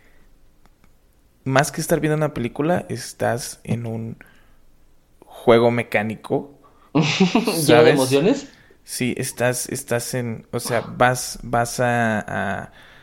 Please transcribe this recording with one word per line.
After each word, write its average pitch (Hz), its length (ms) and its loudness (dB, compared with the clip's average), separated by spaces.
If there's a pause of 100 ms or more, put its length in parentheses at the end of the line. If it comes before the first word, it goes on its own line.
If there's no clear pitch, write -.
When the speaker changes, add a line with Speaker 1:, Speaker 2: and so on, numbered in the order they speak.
(1400)
Speaker 1:
más 135 280 2
que - 100 -6
estar 156 180 0
viendo 151 180 0
una 151 160 -2
película, 139 560 -2
estás 117 720 -6
en 113 220 -6
un 113 320 -8 (1000)
juego 117 520 4
mecánico, 117 800 -4 (240)
Speaker 2:
<laughs> - 180 -20
¿Lleno 185 580 2
de 170 100 -2
Speaker 1:
¿sabes? 120 320 8
Speaker 2:
emociones? 139 540 2 (360)
Speaker 1:
Sí, - 340 -4
estás, 123 520 -2
estás - 440 -4
en, 120 380 -6
o 123 80 -4
sea, 117 220 -2
vas, 123 600 -2
vas 120 380 -4
a, 120 400 0
a, 98 520 -6 (320)